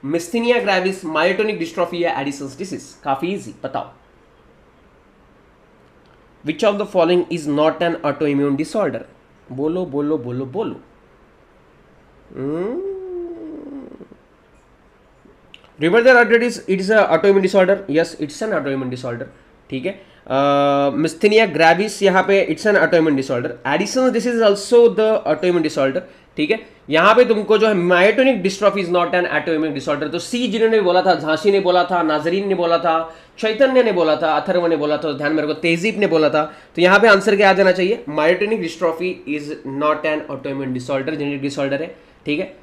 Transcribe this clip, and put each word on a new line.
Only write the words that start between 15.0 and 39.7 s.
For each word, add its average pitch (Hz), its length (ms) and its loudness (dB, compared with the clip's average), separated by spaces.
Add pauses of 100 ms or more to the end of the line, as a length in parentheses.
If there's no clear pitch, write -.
Rheumatoid 233 380 4
arthritis, 233 380 2 (140)
it 190 120 0
is 190 80 -6
a 214 180 6
autoimmune 196 380 4
disorder। 185 300 4 (140)
Yes, 160 200 0 (140)
it's - 180 -12
an 220 160 -4
autoimmune 135 340 -4
disorder, 123 360 -10 (420)
ठीक 131 160 -8
है। 190 60 -4
अ, - 460 -8 (600)
myasthenia 208 560 2
gravis 170 500 2
यहाँ 185 200 4
पे 196 180 2 (100)
it's 160 160 -4
an 202 120 4
autoimmune 160 380 2
disorder। 131 340 -4 (160)
Addison's 208 460 0
disease 233 220 -2
is 226 120 0
also 202 320 4 (160)
the 220 120 2 (200)
autoimmune 170 360 0
disorder, 143 380 -2 (360)
ठीक 151 140 -2
है। 220 80 -8 (300)
यहाँ 170 260 4
पे 247 100 8
तुमको 214 320 2
जो 214 100 4
है 214 60 2 (100)
myotonic 202 600 4
dystrophy 196 400 0
is 170 80 -4
not 175 240 0
an 175 140 0
autoimmune 156 460 -2
disorder। 143 360 -4
तो 170 80 -6
सी 240 280 -4
जिन्होंने 220 340 2
बोला 180 200 2
था, 185 140 4
झांसी 156 360 0
ने 196 80 2
बोला 180 240 2
था, 180 200 -2
नाजरीन 160 440 -2
ने 190 80 0
बोला 170 220 0
था, 165 380 -2 (240)
चैतन्य 247 440 2
ने 220 80 2
बोला 160 240 2
था, 156 180 0
अथर्व 170 340 0
ने 165 100 2
बोला 147 200 -2
था, 151 160 -4
ध्यान 147 200 -4
में 151 100 0
रखो, 151 100 -4
तेजीब 170 460 -2
ने 196 80 2
बोला 156 220 2
था। 151 140 0 (320)
तो 165 60 0
यहाँ 190 180 6
पे 226 80 6
answer 202 280 6
क्या 196 140 4
आ 190 40 4
जाना 185 180 4
चाहिए? 190 380 -2
Myotonic 180 520 0
dystrophy 175 520 -4 (160)
is 147 200 -8 (280)